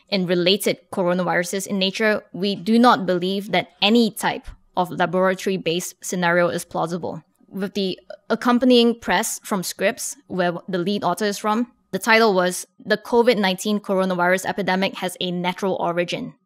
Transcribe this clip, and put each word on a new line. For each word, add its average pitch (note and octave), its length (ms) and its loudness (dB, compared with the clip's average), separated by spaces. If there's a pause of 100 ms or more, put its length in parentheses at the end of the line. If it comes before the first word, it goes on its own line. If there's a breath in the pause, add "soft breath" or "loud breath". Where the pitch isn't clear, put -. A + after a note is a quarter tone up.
in F#3+ 180 0
related F3+ 500 2 (160)
coronaviruses F3+ 760 -2
in G3+ 120 -4
nature, G3+ 440 0 (100)
we G3 220 -2
do G3+ 220 2
not A#3 300 6
believe F#3+ 440 -2
that F3+ 180 0 (120)
any A3 300 4
type - 340 -4 (320)
of F3 140 -2
laboratory-based F3+ 1080 -2
scenario F3 480 0
is - 160 -6
plausible." E3 580 -6 (260)
With F#3+ 240 -8
the F#3+ 260 -4 (300)
accompanying A#3+ 680 4
press - 440 -2
from G3 200 -4
Scripps, - 520 -4 (120)
where F3+ 260 -2 (160)
the F#3+ 80 -2
lead G3 260 -2
author F3 220 -2
is G3+ 120 -2
from, A3 300 -2 (240)
the F#3+ 80 -4
title A3+ 340 4
was, F3+ 320 0 (200)
"The G#3 120 0
covid A#3 400 2
nineteen G3+ 440 0
Coronavirus F#3 640 0
Epidemic F#3 580 -2
Has F3+ 160 -6
a F3+ 120 -4
Natural F3+ 440 -2
Origin," E3+ 580 -4 (120)